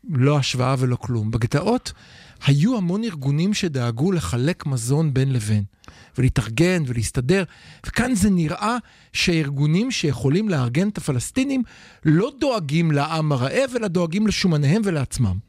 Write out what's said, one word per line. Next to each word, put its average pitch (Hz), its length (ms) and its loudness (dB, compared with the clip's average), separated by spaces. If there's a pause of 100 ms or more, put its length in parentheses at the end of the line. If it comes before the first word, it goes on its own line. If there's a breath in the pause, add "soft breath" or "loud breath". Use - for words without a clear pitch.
לא 143 280 2
השוואה 131 420 -2
ולא 127 160 0
כלום, 113 360 -4
בגטאות 147 600 0 (520 loud breath)
היו 156 320 4
המון 190 260 -2
ארגונים 160 500 -2
שדאגו 131 580 -2
לחלק 131 540 -2
מזון 139 480 0
בין 131 200 0
לבין, 107 300 0 (540 loud breath)
ולהתארגן 131 680 2
ולהסתדר, 123 560 0 (440 loud breath)
וכאן 247 280 0
זה 202 140 4
נראה 185 480 0 (360 soft breath)
שהארגונים 156 760 0
שיכולים 143 580 0
לארגן 143 380 0
את 208 100 -4
הפלסטינים 254 680 -2 (420 loud breath)
לא 175 340 4
דואגים 170 520 0
לעם 151 400 0
הרעב, 143 440 0
אלא 220 120 -2
דואגים 180 400 0
לשומניהם 165 580 2
ולעצמם. 127 520 -2 (120)